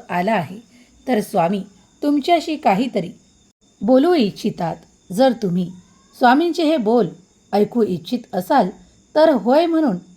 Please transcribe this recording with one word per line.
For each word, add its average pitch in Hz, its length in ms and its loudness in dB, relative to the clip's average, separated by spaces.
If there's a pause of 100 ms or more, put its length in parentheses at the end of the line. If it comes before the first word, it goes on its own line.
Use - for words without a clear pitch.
आला 180 240 -2
आहे, 185 260 -4 (480)
तर 240 120 0
स्वामी 190 440 -2 (400)
तुमच्याशी 302 520 0
काहीतरी 214 540 -2 (720)
बोलू 262 320 4
इच्छितात. 190 640 -2 (360)
जर 247 200 2
तुम्ही 180 400 -4 (460)
स्वामींचे 294 460 2
हे 311 140 2
बोल 220 300 0 (460)
ऐकू 208 300 0
इच्छित 185 360 -4 (140)
असाल, 196 360 0 (460)
तर 320 140 6
होय 262 360 2
म्हणून 320 320 0 (200)